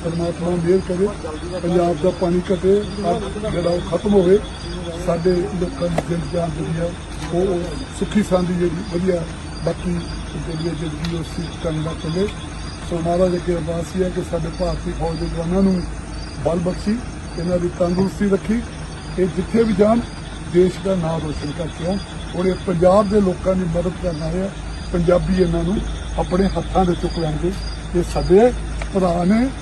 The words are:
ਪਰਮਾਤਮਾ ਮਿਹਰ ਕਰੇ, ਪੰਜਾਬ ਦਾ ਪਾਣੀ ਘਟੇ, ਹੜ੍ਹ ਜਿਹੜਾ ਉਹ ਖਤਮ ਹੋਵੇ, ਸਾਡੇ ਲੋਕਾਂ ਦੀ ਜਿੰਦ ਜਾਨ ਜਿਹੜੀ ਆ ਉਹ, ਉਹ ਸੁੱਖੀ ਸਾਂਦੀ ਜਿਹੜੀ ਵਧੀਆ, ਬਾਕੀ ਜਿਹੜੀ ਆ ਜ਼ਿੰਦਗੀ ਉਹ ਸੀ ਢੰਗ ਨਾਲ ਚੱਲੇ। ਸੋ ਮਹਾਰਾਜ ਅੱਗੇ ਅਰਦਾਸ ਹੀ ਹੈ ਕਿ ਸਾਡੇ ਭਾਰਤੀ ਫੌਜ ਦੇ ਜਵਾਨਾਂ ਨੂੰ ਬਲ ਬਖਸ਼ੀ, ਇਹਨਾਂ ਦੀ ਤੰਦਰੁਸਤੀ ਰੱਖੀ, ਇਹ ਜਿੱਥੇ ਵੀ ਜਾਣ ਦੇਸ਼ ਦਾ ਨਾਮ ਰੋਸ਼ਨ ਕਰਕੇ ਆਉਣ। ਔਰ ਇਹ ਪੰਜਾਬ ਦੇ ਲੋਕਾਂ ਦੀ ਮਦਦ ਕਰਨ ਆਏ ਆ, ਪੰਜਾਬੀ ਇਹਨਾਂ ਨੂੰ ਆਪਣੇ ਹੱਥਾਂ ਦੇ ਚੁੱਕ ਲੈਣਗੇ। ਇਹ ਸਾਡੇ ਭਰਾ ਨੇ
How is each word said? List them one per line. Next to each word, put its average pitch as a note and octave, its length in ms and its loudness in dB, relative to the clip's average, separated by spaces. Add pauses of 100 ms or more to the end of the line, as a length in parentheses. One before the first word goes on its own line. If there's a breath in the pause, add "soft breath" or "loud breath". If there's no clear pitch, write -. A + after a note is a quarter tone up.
ਪਰਮਾਤਮਾ E3+ 460 -2
ਮਿਹਰ F3 380 4
ਕਰੇ, F#3 200 2 (540)
ਪੰਜਾਬ F3 420 4
ਦਾ F#3 60 6 (120)
ਪਾਣੀ F3+ 200 2 (120)
ਘਟੇ, F#3 220 4 (300)
ਹੜ੍ਹ G#3 460 -2
ਜਿਹੜਾ E3+ 180 0
ਉਹ F3 200 0
ਖਤਮ - 240 2
ਹੋਵੇ, F#3+ 240 8 (680)
ਸਾਡੇ E3+ 260 2
ਲੋਕਾਂ F3 560 -2
ਦੀ E3 220 0
ਜਿੰਦ E3 240 -2
ਜਾਨ E3+ 240 -2
ਜਿਹੜੀ D#3+ 220 -4
ਆ E3+ 100 -2 (440)
ਉਹ, F3+ 140 2
ਉਹ F3+ 120 0 (400)
ਸੁੱਖੀ G3+ 300 2
ਸਾਂਦੀ F3+ 240 2
ਜਿਹੜੀ F3 300 0 (100)
ਵਧੀਆ, F3 300 2 (420)
ਬਾਕੀ E3+ 280 -2
ਜਿਹੜੀ D#3+ 760 -6
ਆ D#3 100 -4
ਜ਼ਿੰਦਗੀ E3 380 -4
ਉਹ D#3+ 60 -4 (120)
ਸੀ E3+ 80 -4 (220)
ਢੰਗ D#3 200 -2
ਨਾਲ D#3+ 180 -4
ਚੱਲੇ। F3 240 0 (600)
ਸੋ E3+ 80 -2
ਮਹਾਰਾਜ F3 380 4
ਅੱਗੇ F3 200 0
ਅਰਦਾਸ E3 400 -4
ਹੀ F#3 80 2
ਹੈ F3+ 60 2
ਕਿ F3 120 -2 (100)
ਸਾਡੇ E3 180 -2 (100)
ਭਾਰਤੀ F3 400 -2
ਫੌਜ D#3+ 200 -2
ਦੇ F3 60 -2
ਜਵਾਨਾਂ E3+ 380 0
ਨੂੰ F#3 180 4 (640)
ਬਲ E3+ 140 2
ਬਖਸ਼ੀ, F#3 380 0 (420)
ਇਹਨਾਂ F3 200 2
ਦੀ F3 100 0 (100)
ਤੰਦਰੁਸਤੀ F#3 500 2
ਰੱਖੀ, G#3 320 2 (580)
ਇਹ F#3 160 4
ਜਿੱਥੇ G#3 280 2
ਵੀ A3 160 2
ਜਾਣ A3 200 6 (540)
ਦੇਸ਼ F3+ 320 4
ਦਾ F#3+ 100 2
ਨਾਮ E3 280 0
ਰੋਸ਼ਨ D3+ 340 -4
ਕਰਕੇ D#3+ 300 -6
ਆਉਣ। G3 100 0 (380)
ਔਰ F3 100 0
ਇਹ F#3 200 0
ਪੰਜਾਬ F#3 440 6
ਦੇ G#3 120 6
ਲੋਕਾਂ F#3 340 2
ਦੀ F#3 100 0 (100)
ਮਦਦ F3 160 0 (120)
ਕਰਨ D#3+ 200 -2
ਆਏ E3+ 180 -2
ਆ, G3 80 -2 (440)
ਪੰਜਾਬੀ F3 480 4
ਇਹਨਾਂ E3+ 220 2
ਨੂੰ F#3 140 0 (420)
ਆਪਣੇ F3+ 260 2 (120)
ਹੱਥਾਂ F3+ 280 2
ਦੇ F3 160 2
ਚੁੱਕ E3 180 -2
ਲੈਣਗੇ। D#3 320 0 (440)
ਇਹ F3 80 2 (100)
ਸਾਡੇ F3+ 380 6 (420)
ਭਰਾ F3 300 2
ਨੇ A3 240 4 (140)